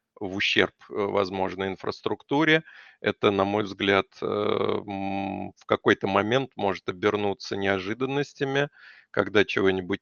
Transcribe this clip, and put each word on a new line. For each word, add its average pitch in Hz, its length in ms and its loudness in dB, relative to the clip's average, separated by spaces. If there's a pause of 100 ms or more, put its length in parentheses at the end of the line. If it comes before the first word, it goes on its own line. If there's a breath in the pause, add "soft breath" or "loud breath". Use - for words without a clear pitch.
(200)
в 95 160 -6
ущерб, - 380 0 (160)
э, - 40 -10
возможно, 95 720 -2
инфраструктуре. 147 960 -2 (400 soft breath)
Это, 110 300 2
на 98 120 2
мой 104 200 0
взгляд, 98 420 2 (160)
э, - 40 -4
м, 98 1300 -4
в - 80 -20
какой-то 107 420 2
момент 107 480 2
может 98 320 -2
обернуться 101 680 -2
неожиданностями, 131 1120 -2 (440 soft breath)
когда 98 320 4
чего-нибудь 95 580 0